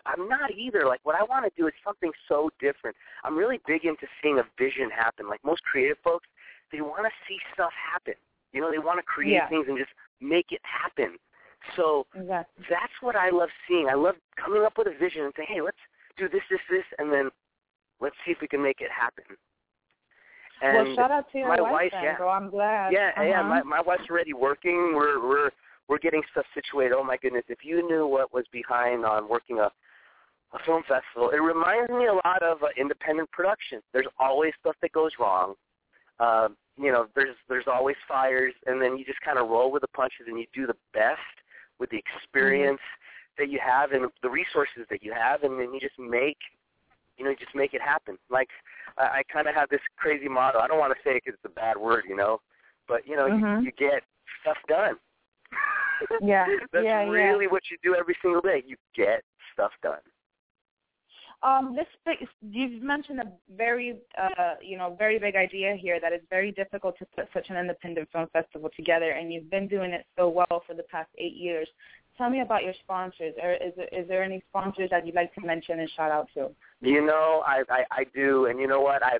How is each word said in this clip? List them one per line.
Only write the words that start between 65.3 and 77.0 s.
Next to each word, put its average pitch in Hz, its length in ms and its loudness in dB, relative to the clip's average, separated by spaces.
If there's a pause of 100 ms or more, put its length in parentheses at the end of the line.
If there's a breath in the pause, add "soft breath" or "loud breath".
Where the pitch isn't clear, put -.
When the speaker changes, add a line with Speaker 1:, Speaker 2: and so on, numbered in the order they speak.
Speaker 2:
idea 190 420 0
here 175 220 -2
that 165 120 0
it's 175 180 -6
very 190 220 0
difficult 190 460 -6
to 180 160 -16
put - 200 -8
such - 160 -6
an 185 60 -6
independent 175 560 -6
film 165 200 -4
festival 156 420 -4
together, 165 360 0
and 165 220 -6
you've 165 180 -12
been 196 180 -2
doing 185 240 -2
it - 140 -8 (100)
so 180 120 4
well 170 380 2
for 170 80 -12
the 170 100 -10
past 160 340 -10
eight 170 160 -8
years, 165 340 -6 (480 loud breath)
tell 247 140 -2
me 262 100 0
about 226 240 -2
your 185 160 -6
sponsors. 185 640 -8
Or 180 100 0
is 175 240 -4
there, 180 160 -10
is 175 160 -8
there 185 140 0
any 190 280 -6
sponsors 190 400 -4
that 170 160 0
you'd 165 80 -10
like 175 200 0
to - 120 -14
mention 165 340 -4
and 160 160 -6
shout 156 140 -2
out 151 240 0
to? 135 160 -6 (300 soft breath)
Speaker 1:
You 143 240 4